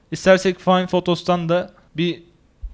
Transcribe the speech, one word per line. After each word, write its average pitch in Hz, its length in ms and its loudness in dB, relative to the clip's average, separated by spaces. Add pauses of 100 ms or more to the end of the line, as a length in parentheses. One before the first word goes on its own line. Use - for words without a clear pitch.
(100)
İstersek 185 500 2
Find 185 280 2
Photos'tan 175 600 -2
da 175 240 -2 (240)
bir 165 260 -4 (520)